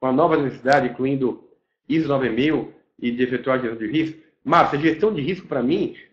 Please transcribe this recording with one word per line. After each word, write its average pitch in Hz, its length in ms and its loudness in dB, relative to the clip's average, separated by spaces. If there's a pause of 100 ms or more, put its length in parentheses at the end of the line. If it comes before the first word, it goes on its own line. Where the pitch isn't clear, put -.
com 135 60 -4
a 131 60 2
nova 160 240 4
necessidade, 135 520 0
incluindo 131 560 -2 (440)
iso 156 200 0
nove 135 220 0
mil 127 420 0 (260)
e 123 120 -2
de 120 120 -2
efetuar 127 380 0
gestão 117 180 -6
de 110 80 -6
risco? 156 360 -4 (200)
Márcia, 147 360 2
gestão 160 340 2
de 170 80 -4
risco, 156 260 -6
pra 135 160 -4
mim, 156 320 0 (180)